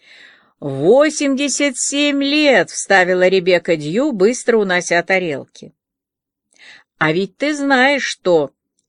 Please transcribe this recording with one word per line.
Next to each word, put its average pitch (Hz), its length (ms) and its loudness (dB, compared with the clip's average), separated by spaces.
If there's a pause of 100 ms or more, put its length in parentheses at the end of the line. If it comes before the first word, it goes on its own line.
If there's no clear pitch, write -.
(600)
«Восемьдесят 269 1160 0
семь 285 460 -2
лет», 277 480 2
вставила 185 560 2
Ребекка 180 480 2
Дью, 180 360 -2
быстро 226 460 0
унося 180 460 0
тарелки. 165 680 -6 (1300)
«А 156 160 -2
ведь 190 240 -4
ты 294 180 -2
знаешь, 277 460 0
что 160 520 0 (360)